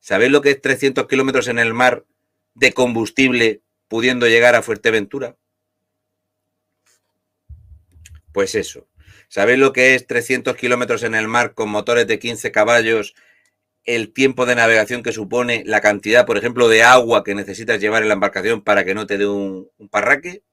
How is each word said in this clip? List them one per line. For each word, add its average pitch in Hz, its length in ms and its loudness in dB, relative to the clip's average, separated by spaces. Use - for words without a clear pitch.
¿Sabéis 110 320 0
lo 147 100 4
que 143 80 2
es 139 100 -2
trescientos 135 460 -2
kilómetros 131 420 -2
en 117 100 -4
el 117 140 0
mar 123 320 0
de 131 180 0
combustible 120 880 0
pudiendo 120 380 0
llegar 120 280 6
a 113 60 4
Fuerteventura? 110 760 -4
Pues - 220 -4
eso. - 320 -8
¿Sabéis 113 300 2
lo 135 140 4
que 131 220 4
es 123 120 -4
trescientos 123 500 -4
kilómetros 120 480 -4
en 113 100 -4
el 110 120 -2
mar 117 280 -2
con 107 160 -6
motores 117 360 0
de 107 120 -2
quince 117 340 -8
caballos? 113 600 0
El 113 280 -6
tiempo 131 320 0
de 123 100 0
navegación 113 480 2
que 113 100 -6
supone, 117 520 -4
la 107 160 -2
cantidad, 107 460 2
por 117 100 -2
ejemplo, 120 320 0
de 110 140 6
agua 117 420 4
que 101 100 -6
necesitas 101 460 -6
llevar 110 220 0
en 107 60 -2
la 107 60 2
embarcación 101 460 -2
para 101 240 0
que 95 100 -4
no 107 120 -8
te 101 100 -6
dé 101 100 0
un, 98 520 -6
un 101 100 -20
parraque. 139 540 -2